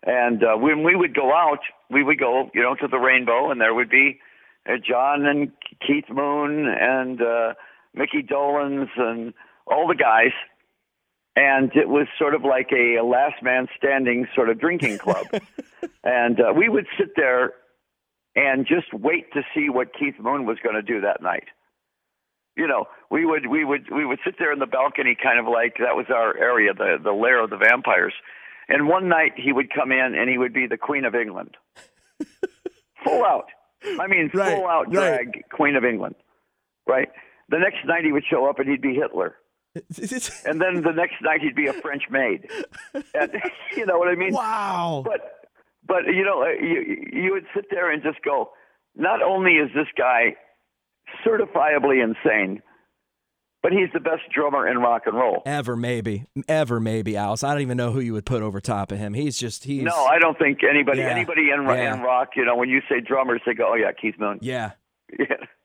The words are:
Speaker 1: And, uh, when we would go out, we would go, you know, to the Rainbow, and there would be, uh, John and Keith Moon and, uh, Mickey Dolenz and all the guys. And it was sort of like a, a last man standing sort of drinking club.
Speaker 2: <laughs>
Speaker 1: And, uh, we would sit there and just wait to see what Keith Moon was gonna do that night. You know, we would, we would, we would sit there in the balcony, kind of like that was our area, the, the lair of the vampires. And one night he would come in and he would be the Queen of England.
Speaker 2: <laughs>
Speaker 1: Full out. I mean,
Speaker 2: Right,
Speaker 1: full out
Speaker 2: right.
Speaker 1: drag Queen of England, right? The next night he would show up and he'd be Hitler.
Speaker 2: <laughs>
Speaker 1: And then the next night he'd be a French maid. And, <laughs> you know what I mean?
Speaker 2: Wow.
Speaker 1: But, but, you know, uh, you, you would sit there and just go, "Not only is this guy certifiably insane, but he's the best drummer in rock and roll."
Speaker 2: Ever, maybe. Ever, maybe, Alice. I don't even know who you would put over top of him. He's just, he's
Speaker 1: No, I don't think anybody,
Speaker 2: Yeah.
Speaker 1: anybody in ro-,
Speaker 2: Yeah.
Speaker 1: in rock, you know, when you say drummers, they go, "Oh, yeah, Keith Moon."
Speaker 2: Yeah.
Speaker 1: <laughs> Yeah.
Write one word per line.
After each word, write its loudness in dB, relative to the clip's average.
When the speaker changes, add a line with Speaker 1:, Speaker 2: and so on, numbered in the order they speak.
Speaker 1:
And, 2
uh, 4
when 2
we 4
would 2
go 2
out, 4
we 2
would 2
go, 0
you 2
know, 2
to -4
the -2
Rainbow, 2
and -4
there 4
would 0
be, 2
uh, 0
John 0
and 0
Keith 0
Moon -2
and, 0
uh, 0
Mickey -2
Dolenz -2
and -2
all 2
the 2
guys. 4
And 4
it 4
was 2
sort 2
of -2
like 2
a, 2
a 2
last 0
man 0
standing 0
sort 2
of 0
drinking -2
club. -2
Speaker 2:
<laughs> -2
Speaker 1:
And, 2
uh, 6
we 4
would 0
sit 0
there 2
and 2
just 0
wait -2
to -2
see -2
what -2
Keith -4
Moon -2
was -2
gonna -2
do -4
that -2
night. -4
You -2
know, 0
we 0
would, -2
we 0
would, -4
we -2
would -6
sit -6
there 0
in -6
the -2
balcony, 0
kind 2
of -4
like 0
that 0
was -4
our 2
area, 2
the, 0
the 0
lair 2
of -2
the -8
vampires. 4
And 2
one 2
night 4
he -2
would 0
come 0
in 2
and 0
he 0
would 0
be -2
the -4
Queen -4
of -2
England. -6
Speaker 2:
<laughs> -16
Speaker 1:
Full 2
out. 2
I -4
mean, 0
Speaker 2:
Right, 0
Speaker 1:
full -2
out 2
Speaker 2:
right. 0
Speaker 1:
drag -16
Queen 0
of 2
England, -2
right? 0
The 0
next 0
night 0
he 4
would 0
show 2
up -4
and -2
he'd -2
be 0
Hitler. -2
Speaker 2:
<laughs> -
Speaker 1:
And -2
then -2
the 0
next -2
night 0
he'd -4
be 0
a -2
French -8
maid. -2
And, -2
<laughs> -12
you -4
know 2
what 4
I 2
mean? -2
Speaker 2:
Wow. -2
Speaker 1:
But, -6
but, 0
you 2
know, 2
uh, 2
you, -2
you -2
would -4
sit -4
there -2
and -4
just -4
go, -2
"Not 0
only 2
is 4
this 0
guy 2
certifiably 2
insane, 0
but 2
he's 2
the -2
best -2
drummer 0
in 0
rock 2
and -2
roll." 2
Speaker 2:
Ever, -4
maybe. -4
Ever, 2
maybe, -2
Alice. -2
I 0
don't -2
even -2
know -2
who -2
you -4
would -6
put -2
over -6
top -4
of -6
him. -6
He's -4
just, -8
he's -4
Speaker 1:
No, 2
I 6
don't 4
think 2
anybody, 4
Speaker 2:
Yeah. -2
Speaker 1:
anybody 0
in 0
ro-, 2
Speaker 2:
Yeah. -2
Speaker 1:
in -8
rock, 0
you 0
know, 2
when 0
you 2
say 2
drummers, 0
they 0
go, 0
"Oh, 2
yeah, 0
Keith -6
Moon." -4
Speaker 2:
Yeah. -6
Speaker 1:
<laughs> -20
Yeah. 0